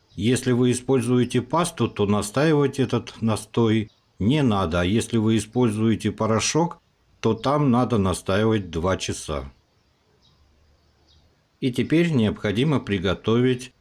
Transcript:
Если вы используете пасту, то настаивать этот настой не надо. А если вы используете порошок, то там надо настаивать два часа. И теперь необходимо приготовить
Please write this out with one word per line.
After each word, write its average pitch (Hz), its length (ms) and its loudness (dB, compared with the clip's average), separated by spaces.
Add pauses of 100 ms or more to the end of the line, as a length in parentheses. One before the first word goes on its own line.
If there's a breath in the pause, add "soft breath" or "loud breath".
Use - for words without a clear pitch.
(140)
Если 127 400 0
вы 123 180 2
используете 123 720 0
пасту, 156 460 -2
то 104 180 -2
настаивать 135 720 0
этот 120 420 -4
настой 110 720 0 (260)
не 139 260 2
надо. 95 380 0
А 87 40 0
если 113 320 0
вы 110 200 2
используете 110 720 0
порошок, 113 680 -2 (400)
то 113 140 2
там 143 360 0
надо 120 280 2
настаивать 98 720 0
два 80 280 -2
часа. 69 540 -8 (2000)
И 135 120 -2
теперь 160 400 0
необходимо 113 680 0
приготовить 113 1000 -2